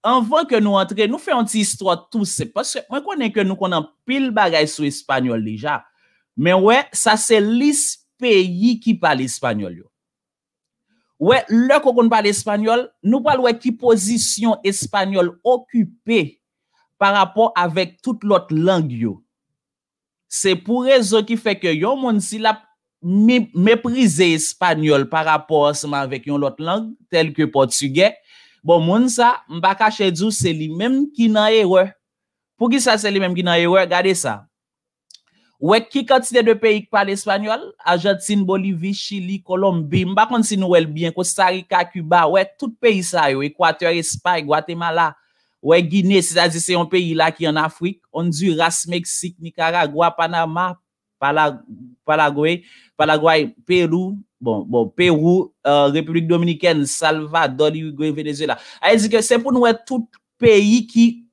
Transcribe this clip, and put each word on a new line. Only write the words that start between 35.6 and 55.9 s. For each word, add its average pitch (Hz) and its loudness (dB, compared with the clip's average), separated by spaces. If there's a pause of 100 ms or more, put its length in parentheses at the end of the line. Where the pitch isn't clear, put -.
wè 226 4
ki 269 -6
kantite 254 2
de 226 4
peyi 214 0
ki - -14
pale 202 0
espanyòl: 208 -4 (260)
Ajantin, 196 0
Bolivi, 190 -4
Chili, 196 -10
Kolonmbi, 180 -2
m 190 -6
pa 208 4
konn 226 0
si 214 -4
nou 185 0
wè 175 6
l 165 0
byen, 160 -6
Kostarika, 185 -2 (100)
Kiba, 170 2
ou 185 2
wè, 190 2 (100)
tout 247 -8
peyi 214 2
sa 170 0
yo, 135 -2
Ekwatè, 165 0
espany 165 -4
Gwatemala, 165 -2 (500)
ou 151 2
wè, 180 6
Gine, 185 2
se 165 -4
ta 175 2
di 165 -4
se 180 -2
yon 170 -2
peyi 180 -2
la 160 4
ki 160 -4
ann 151 -2
Afrik, 165 -6 (160)
Ondiras, 165 -2
Meksik, 175 -8
Nikaragwa, 165 -2
Panama, 165 -2 (1400)
Palagway, 151 0 (360)
Palagway, 156 2 (180)
Perou, 180 0 (240)
bon, 110 -4
bon, 113 -2
Perou, 175 0 (120)
uh, 143 2